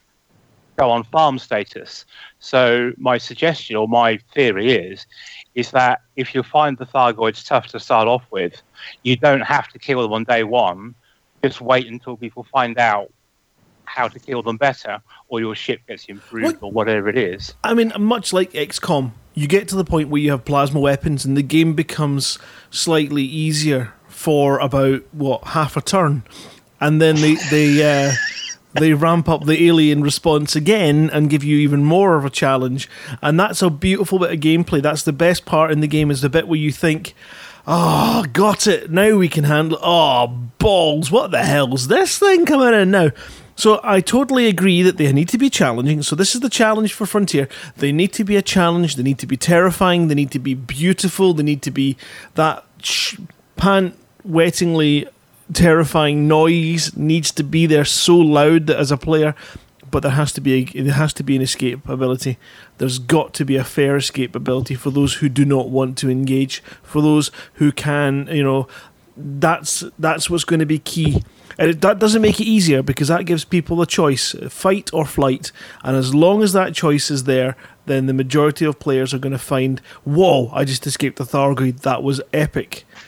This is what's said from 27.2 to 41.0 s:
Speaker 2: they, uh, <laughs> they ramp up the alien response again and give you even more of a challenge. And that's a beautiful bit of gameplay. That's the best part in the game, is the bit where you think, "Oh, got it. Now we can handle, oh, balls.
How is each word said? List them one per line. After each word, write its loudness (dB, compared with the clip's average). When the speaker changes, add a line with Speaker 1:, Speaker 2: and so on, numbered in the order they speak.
Speaker 2:
they, 4
uh, 0
<laughs> -18
they 2
ramp 2
up 0
the 4
alien 4
response 0
again 2
and 2
give 0
you 2
even 2
more 4
of 0
a -4
challenge. -2
And 2
that's 0
a 2
beautiful -2
bit 0
of -4
gameplay. 2
That's -2
the -2
best 0
part 2
in 0
the 0
game, 0
is -2
the 0
bit 0
where 0
you -2
think, -2
"Oh, 0
got 2
it. 0
Now 4
we 4
can 0
handle, 0
oh, 4
balls. 2